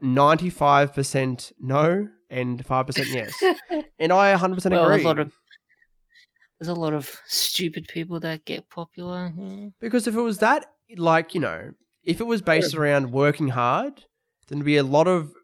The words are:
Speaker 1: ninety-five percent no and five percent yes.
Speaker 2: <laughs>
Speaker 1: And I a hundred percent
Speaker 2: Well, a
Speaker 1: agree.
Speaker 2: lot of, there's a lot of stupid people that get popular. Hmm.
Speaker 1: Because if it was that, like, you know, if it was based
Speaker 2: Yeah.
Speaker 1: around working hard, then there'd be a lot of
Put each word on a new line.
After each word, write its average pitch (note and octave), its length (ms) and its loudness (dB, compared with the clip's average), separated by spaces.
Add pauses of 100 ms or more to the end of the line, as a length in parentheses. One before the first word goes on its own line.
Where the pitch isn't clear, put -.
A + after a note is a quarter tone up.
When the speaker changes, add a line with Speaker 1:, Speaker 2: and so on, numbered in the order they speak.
Speaker 1:
ninety-five C#3+ 920 4
percent C3 640 -4
no D#3+ 500 0 (200)
and B2+ 380 -6
five C3 200 0
percent C3+ 220 -4
yes. B2 240 -6 (380)
Speaker 2:
<laughs> - 280 -8
Speaker 1:
And E3 140 2
I G3 180 6
a G3 60 4
hundred F#3 200 0
percent F#3 180 0
Speaker 2:
Well, E3+ 100 4
a D#3+ 80 6
Speaker 1:
agree. D#3 120 4
Speaker 2:
lot D#3 140 2
of, D3 140 -4 (1300)
there's E3 100 -8
a F3 60 -4
lot D#3+ 180 -2
of C#3+ 240 -6 (100)
stupid - 600 -4
people E3+ 320 -8
that D#3+ 240 -8
get - 260 -10
popular. F3 600 -10
Hmm. G3 380 -14 (120)
Speaker 1:
Because A3+ 260 -2
if A3 80 -2
it A3+ 60 -2
was A3+ 180 -2
that, B3+ 280 2 (300)
like, E3 380 0
you E3+ 60 -2
know, F#2 320 -6 (320)
if E3+ 160 -2
it A#3 40 -4
was A#3 180 -2
based F3 320 2
Speaker 2:
Yeah. D#3 60 -4
Speaker 1:
around C#3+ 320 2
working C#3+ 360 2
hard, C3 560 -2 (440)
then C#3 100 -10
there'd C#3+ 80 -6
be D3 100 2
a C#3+ 60 4
lot C#3+ 260 4
of E3 240 0 (120)